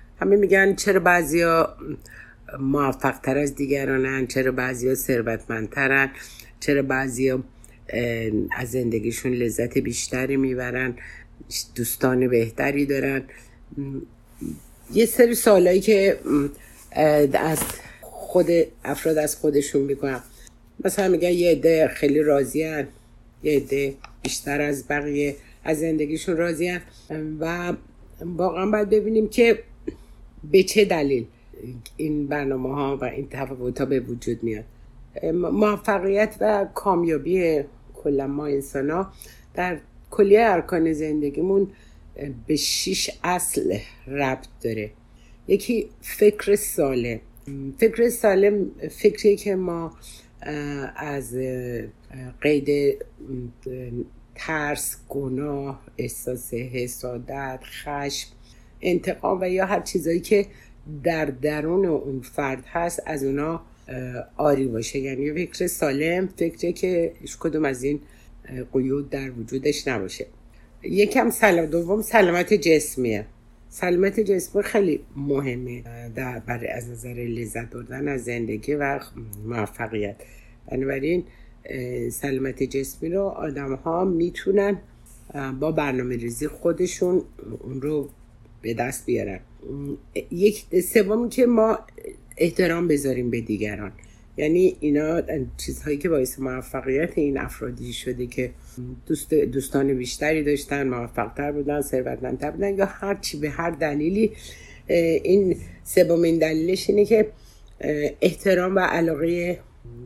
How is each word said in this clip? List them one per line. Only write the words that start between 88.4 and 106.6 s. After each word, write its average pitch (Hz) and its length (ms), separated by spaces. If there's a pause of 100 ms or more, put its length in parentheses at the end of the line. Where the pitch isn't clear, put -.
به 117 120
دست 123 320
بیارن. 104 340 (920)
یک، 180 500
سوم 214 480
که 254 160
ما 226 340 (580)
احترام 170 500
بذاریم 131 420
به 117 120
دیگران. 104 500 (460)
یعنی 165 420
اینا 151 420 (360)
چیزهایی 143 400
که 160 120
باعث 135 300
موفقیت 131 800
این 143 200
افرادی 123 560
شده 123 340
که 127 240 (540)
دوست، - 280
دوستان 139 600
بیشتری 147 500
داشتن، 143 440
موفق‌تر 120 640
بودن، 147 300
ثروتمندتر 127 720
بودن 196 260
یا 196 80
هر 196 300
چی، 190 220
به 147 120
هر 165 220
دلیلی. 165 600 (580)
اه، - 80
این 175 600 (260)
سومین 170 560
دلیلش 160 500